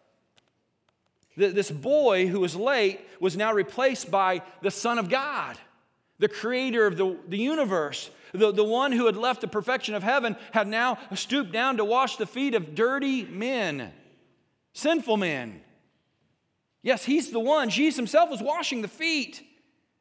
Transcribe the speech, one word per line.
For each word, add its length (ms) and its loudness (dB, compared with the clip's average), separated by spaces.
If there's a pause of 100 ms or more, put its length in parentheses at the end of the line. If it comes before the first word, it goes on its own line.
(1400)
Th-, 160 2
this 160 0
boy 580 2
who 120 0
was 160 0
late 460 0 (180)
was 160 0
now 160 0
replaced 580 0
by 320 2 (200)
the 100 0
Son 280 -2
of 100 -2
God, 480 -4 (600)
the 120 2
creator 580 0
of 80 0
the, 220 0 (100)
the 100 -4
universe, 720 0 (220)
the, 220 4
the 100 4
one 300 2
who 120 4
had 120 2
left 240 0
the 80 -6
perfection 460 -2
of 60 -4
heaven 360 0 (160)
had 120 4
now 320 0 (160)
stooped 380 -2
down 240 0
to 80 2
wash 320 2
the 100 -4
feet 300 -2
of 180 -2
dirty 520 0
men, 680 -4 (800)
sinful 460 0
men. 420 -4 (1200)
Yes, 220 0
he's 280 0
the 100 -2
one. 280 2
Jesus 280 2
himself 320 2
was 120 -6
washing 400 -4
the 60 -6
feet. 580 -4 (560)